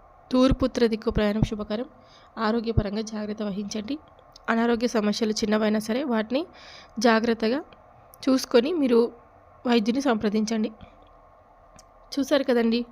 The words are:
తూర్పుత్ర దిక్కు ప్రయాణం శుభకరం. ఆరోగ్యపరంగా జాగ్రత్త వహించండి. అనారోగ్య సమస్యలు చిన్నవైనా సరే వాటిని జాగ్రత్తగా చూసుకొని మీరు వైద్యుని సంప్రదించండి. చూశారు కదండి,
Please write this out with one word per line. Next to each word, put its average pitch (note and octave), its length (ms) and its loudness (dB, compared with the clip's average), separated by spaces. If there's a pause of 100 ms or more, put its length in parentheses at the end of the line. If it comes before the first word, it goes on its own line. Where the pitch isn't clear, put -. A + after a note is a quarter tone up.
(320)
తూర్పుత్ర B3+ 560 2
దిక్కు A3 240 -2
ప్రయాణం G#3+ 320 0
శుభకరం. G#3+ 440 -4 (500)
ఆరోగ్యపరంగా A3 640 -2
జాగ్రత్త G#3+ 420 -8
వహించండి. G#3 520 -6 (540)
అనారోగ్య A#3 380 0
సమస్యలు G#3+ 460 0
చిన్నవైనా G#3+ 460 0
సరే A3 240 -2
వాటిని A#3+ 380 -2 (580)
జాగ్రత్తగా A3+ 600 2 (680)
చూసుకొని C4 460 2 (100)
మీరు A#3+ 180 4 (680)
వైద్యుని A#3+ 400 2
సంప్రదించండి. A3 640 0 (1400)
చూశారు C#4 340 0
కదండి, A#3 300 2 (120)